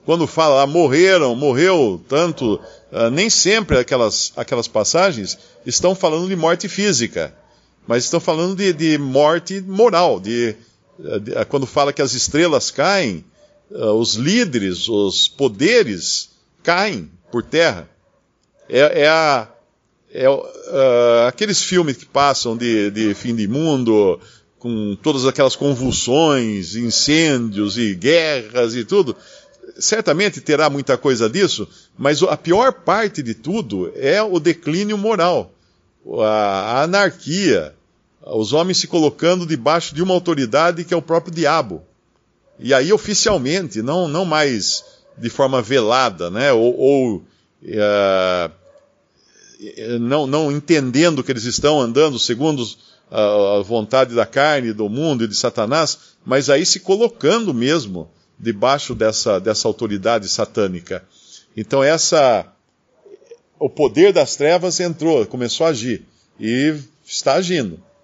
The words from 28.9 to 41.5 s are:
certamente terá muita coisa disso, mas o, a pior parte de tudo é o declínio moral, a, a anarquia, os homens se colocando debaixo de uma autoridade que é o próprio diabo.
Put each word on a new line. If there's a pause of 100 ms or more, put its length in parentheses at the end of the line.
certamente
terá
muita
coisa
disso, (320)
mas
o,
a
pior
parte
de
tudo
é
o
declínio
moral, (640)
a,
a
anarquia, (500)
os
homens
se
colocando
debaixo
de
uma
autoridade
que
é
o
próprio
diabo. (760)